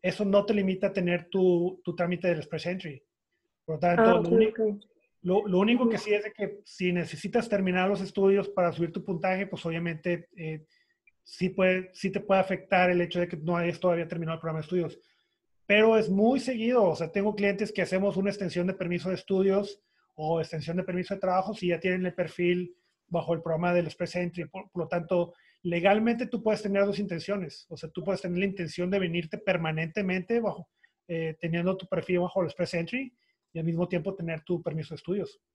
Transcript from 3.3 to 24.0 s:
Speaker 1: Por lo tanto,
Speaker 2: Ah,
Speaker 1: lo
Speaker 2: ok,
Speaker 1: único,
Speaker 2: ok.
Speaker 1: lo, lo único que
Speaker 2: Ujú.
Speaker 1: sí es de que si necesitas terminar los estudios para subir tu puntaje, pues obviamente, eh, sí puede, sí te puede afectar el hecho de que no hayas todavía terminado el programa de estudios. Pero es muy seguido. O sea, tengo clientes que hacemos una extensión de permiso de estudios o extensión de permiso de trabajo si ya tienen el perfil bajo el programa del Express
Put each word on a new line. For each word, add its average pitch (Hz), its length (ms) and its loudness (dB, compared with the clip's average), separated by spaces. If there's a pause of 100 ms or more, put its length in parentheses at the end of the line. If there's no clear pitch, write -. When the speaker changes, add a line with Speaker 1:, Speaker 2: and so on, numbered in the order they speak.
Speaker 1:
Por 156 120 -6
lo - 20 -8
tanto, 175 240 4
Speaker 2:
Ah, 226 100 8
Speaker 1:
lo 175 60 6
Speaker 2:
ok, 170 120 0
Speaker 1:
único, 214 320 4
Speaker 2:
ok. 208 200 -2 (400)
Speaker 1:
lo, 202 240 2
lo 180 100 2
único 233 320 4
que 220 60 0
Speaker 2:
Ujú. - 80 -4
Speaker 1:
sí 208 100 2
es 208 120 2
de 214 60 -8
que - 320 -6
si 180 300 -2
necesitas 175 560 -2
terminar 185 400 2
los 190 120 0
estudios 196 460 2
para 175 240 0
subir 165 200 -2
tu - 120 -8
puntaje, 185 440 -2
pues 175 180 -10
obviamente, 170 720 -4
eh, 156 300 -10 (560)
sí - 260 -2
puede, 185 440 2
sí 190 180 -4
te 196 80 -4
puede 190 200 2
afectar 185 520 2
el 175 100 2
hecho 175 180 -2
de 175 80 0
que 175 100 -8
no 165 200 -2
hayas 170 220 -2
todavía 170 280 0
terminado 165 280 -6
el 160 60 -12
programa 160 180 -4
de 151 60 -8
estudios. 175 340 -2 (680)
Pero 220 320 6
es 214 140 4
muy 220 280 4
seguido. 240 440 2
O 165 120 4
sea, 165 160 -6
tengo 208 240 0
clientes 202 360 0
que 196 100 -2
hacemos 190 340 0
una 196 140 0
extensión 180 380 -2
de 190 80 -2
permiso 175 340 -4
de 185 60 -2
estudios 196 680 0 (320)
o 156 260 -2
extensión 165 380 -4
de 185 60 -2
permiso 180 320 -4
de 196 40 -12
trabajo 185 360 0
si 180 140 -2
ya 165 100 2
tienen 185 260 0
el 180 80 -4
perfil 175 640 -2 (320)
bajo 170 260 -2
el 165 80 -2
programa 165 320 0
del 175 120 4
Express 175 320 -6